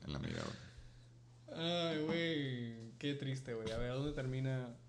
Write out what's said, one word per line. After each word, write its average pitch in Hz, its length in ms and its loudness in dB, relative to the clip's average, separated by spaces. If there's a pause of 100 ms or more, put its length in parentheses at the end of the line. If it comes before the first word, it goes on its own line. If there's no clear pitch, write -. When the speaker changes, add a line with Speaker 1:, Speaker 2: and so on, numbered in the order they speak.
Speaker 1:
en 73 80 -4
la 69 60 0
mira, - 240 0
güey. - 1200 -8
Speaker 2:
Ay, 165 420 4
güey. 135 960 2
Qué 143 160 2
triste, 131 400 0
güey. 110 160 0
A 113 80 2
ver, 123 140 2
¿dónde 143 200 2
termina 131 640 2 (120)